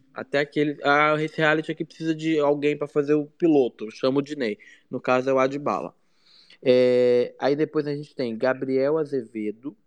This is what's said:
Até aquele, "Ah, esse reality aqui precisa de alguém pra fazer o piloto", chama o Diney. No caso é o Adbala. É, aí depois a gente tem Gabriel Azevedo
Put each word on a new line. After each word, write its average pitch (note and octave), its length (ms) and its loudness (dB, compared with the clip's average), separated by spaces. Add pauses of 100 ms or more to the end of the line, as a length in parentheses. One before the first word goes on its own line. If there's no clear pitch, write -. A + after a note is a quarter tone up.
(120)
Até C#3 280 -4
aquele, D3 420 -2
"Ah, D3 400 4
esse D#3 140 -8
reality D#3 340 0
aqui D#3+ 140 -8
precisa D#3+ 320 -6
de D#3+ 240 -2
alguém D3 360 0
pra D3 120 -8
fazer D3 260 0
o D3 120 0
piloto", C3+ 680 0
chama C3+ 260 -2
o C#3+ 40 0
Diney. C#3 360 -6 (320)
No B2+ 100 -8
caso B2+ 300 0
é - 20 2
o C3 60 2
Adbala. C3 560 -2 (720)
É, B2 720 4
aí C3 160 0
depois D3+ 320 -2
a D3 80 -4
gente C#3+ 200 -12
tem A#2 220 -6
Gabriel C3 600 0
Azevedo A#2 800 -6 (100)